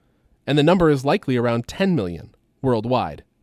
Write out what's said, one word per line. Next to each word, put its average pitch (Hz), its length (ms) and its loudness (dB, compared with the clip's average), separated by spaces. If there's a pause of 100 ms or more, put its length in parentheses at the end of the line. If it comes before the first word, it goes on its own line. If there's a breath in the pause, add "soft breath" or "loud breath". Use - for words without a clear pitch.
(480)
And 139 100 0
the 147 60 4
number 170 260 4
is 135 160 0
likely 143 320 0
around 117 300 -2
ten 190 280 -2
million 87 380 -6 (280)
worldwide 113 600 -2 (200)